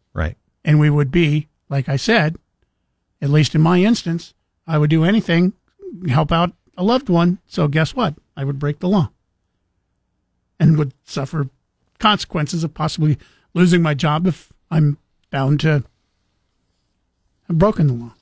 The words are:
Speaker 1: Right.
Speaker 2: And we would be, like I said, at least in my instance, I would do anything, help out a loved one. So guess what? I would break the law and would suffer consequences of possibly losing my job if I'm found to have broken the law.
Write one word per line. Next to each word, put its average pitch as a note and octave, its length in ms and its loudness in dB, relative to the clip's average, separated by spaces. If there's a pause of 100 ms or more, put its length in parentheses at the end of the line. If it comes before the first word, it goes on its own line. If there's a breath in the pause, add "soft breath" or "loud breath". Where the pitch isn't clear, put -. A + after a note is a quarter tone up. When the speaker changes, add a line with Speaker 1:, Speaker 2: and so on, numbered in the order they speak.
(140)
Speaker 1:
Right. D#2 240 -4 (260)
Speaker 2:
And D3+ 160 4
we D3+ 100 4
would D3 200 0
be, D3+ 380 0 (220)
like C#3 180 -4
I C#3 80 -2
said, E3 420 0 (840)
at C#3 80 -2
least D3+ 260 2
in D#3 60 2
my E3+ 180 4
instance, F3+ 540 -2 (340)
I D#3+ 100 -2
would D3+ 120 2
do D#3+ 160 2
anything, F3+ 480 0 (560)
help D3 220 0
out E3+ 200 0 (260)
a F3+ 60 -6
loved B3+ 240 0
one. F3 400 2
So D#3+ 200 -2
guess D3+ 280 -2
what? G#3 200 -4 (200)
I C#3+ 80 -8
would C#3 160 -6
break C#3+ 200 -4
the F3+ 100 -2
law F#3 220 0 (1500)
and D#3 180 4
would C#3+ 160 -2 (120)
suffer C#3 440 -6 (480)
consequences F3 680 -2
of D#3+ 100 -6
possibly D3+ 440 -2 (360 soft breath)
losing F3 280 4
my D#3 120 0
job D#3 340 -2
if - 240 -6 (180)
I'm D3+ 280 0 (340)
found C#3 300 0
to D3+ 240 0 (1600)
have E3 100 -2
broken F#3 300 2
the C3 60 2
law. A#2 280 -12